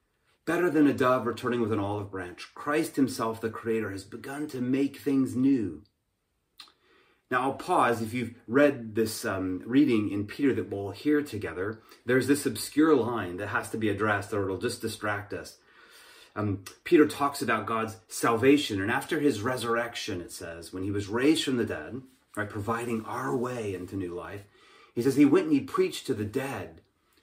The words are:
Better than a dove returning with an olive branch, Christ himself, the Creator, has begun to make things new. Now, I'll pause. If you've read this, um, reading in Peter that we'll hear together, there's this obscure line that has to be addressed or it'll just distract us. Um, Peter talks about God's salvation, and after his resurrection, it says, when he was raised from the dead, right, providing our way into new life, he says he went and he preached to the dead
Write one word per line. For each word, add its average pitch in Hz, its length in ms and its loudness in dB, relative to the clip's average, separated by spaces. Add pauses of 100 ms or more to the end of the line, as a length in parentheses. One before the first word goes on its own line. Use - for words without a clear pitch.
(440)
Better 170 260 0
than 151 160 6
a 135 80 6
dove 127 320 4
returning 120 360 -2
with 107 100 0
an 107 80 0
olive 101 320 -4
branch, 90 420 -10
Christ 156 440 -2
himself, 113 420 0
the 113 100 -2
Creator, 110 420 -2
has 95 120 -10
begun 139 460 -10
to 131 100 -6
make 135 380 0
things 135 380 2
new. 117 480 2 (1500)
Now, 127 140 0
I'll 135 100 0
pause. 123 480 2
If 110 120 -6
you've 120 200 -4 (140)
read 123 480 2
this, 110 280 0
um, 95 420 -4
reading 117 460 4
in 101 160 -4
Peter 135 280 0
that - 140 -4
we'll 101 220 -6
hear 147 300 0
together, 107 600 -6 (240)
there's 127 220 2
this 139 180 4
obscure 143 500 4
line 110 420 0
that 101 100 -6
has 113 220 -4
to 117 80 -6
be 107 100 0
addressed 101 460 0
or 101 100 0
it'll 95 140 -2
just 117 240 -4
distract 104 500 -6
us. 87 260 -10 (800)
Um, 104 280 -2 (200)
Peter 151 240 8
talks - 340 -2
about 113 240 -2
God's 110 320 -4 (100)
salvation, 120 720 4
and 101 80 -2
after 139 300 -2
his 131 220 2
resurrection, 117 800 -4
it 85 100 -14
says, 82 420 -14
when 92 100 -6
he 101 80 -2
was 98 160 -4
raised 127 360 4
from 131 140 0
the 110 80 2
dead, 92 360 -8 (340)
right, 107 140 -4
providing 113 560 -4
our 127 300 -4
way 117 400 -4
into 90 200 -10
new 90 180 -6
life, 87 280 -10 (540)
he 120 60 -2
says 127 140 2
he 147 100 8
went 160 200 6
and 156 80 0
he 135 80 4
preached - 460 -2
to 135 60 0
the 107 120 -4
dead 101 560 -8 (420)